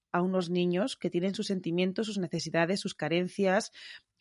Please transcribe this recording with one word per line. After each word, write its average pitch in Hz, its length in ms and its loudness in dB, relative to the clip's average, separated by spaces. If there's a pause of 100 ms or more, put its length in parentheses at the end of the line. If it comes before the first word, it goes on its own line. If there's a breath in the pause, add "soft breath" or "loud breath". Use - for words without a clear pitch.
(120)
a 175 100 2
unos 185 280 0
niños 180 460 2
que 175 140 -2
tienen 185 240 0
sus 208 140 -4
sentimientos, 185 580 0
sus 208 120 -4
necesidades, 165 600 0
sus - 160 -8
carencias 180 800 0 (480 loud breath)